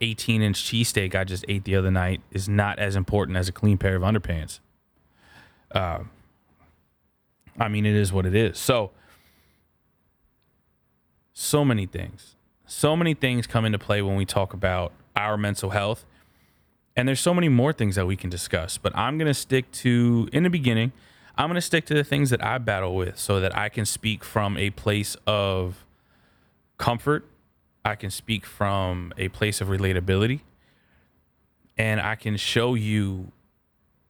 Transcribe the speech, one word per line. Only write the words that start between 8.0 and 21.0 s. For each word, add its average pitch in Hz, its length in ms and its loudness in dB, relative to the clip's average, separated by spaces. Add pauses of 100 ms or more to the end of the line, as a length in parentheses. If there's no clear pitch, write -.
what 95 140 2
it 92 80 0
is. 107 240 2
So, 117 320 0 (2500)
so 147 300 2
many 110 220 2
things. - 500 -12 (300)
So 151 300 2
many 170 180 2
things 123 320 0
come 113 180 0
into 107 140 2
play 104 220 0
when 98 160 0
we 98 80 2
talk 95 300 -2
about 90 380 -2 (220)
our 104 220 0
mental 104 340 -2
health. 101 360 -2 (880)
And 127 140 2
there's 135 120 0
so 175 140 2
many 175 140 4
more 131 240 4
things 101 240 0
that 95 100 0
we 95 100 -2
can 90 140 -8
discuss. 85 480 -4
But - 180 -4
I'm 127 220 -2
gonna 151 160 2
stick - 380 -2
to, 120 600 2
in 151 100 2
the 180 80 4
beginning, 127 420 2 (440)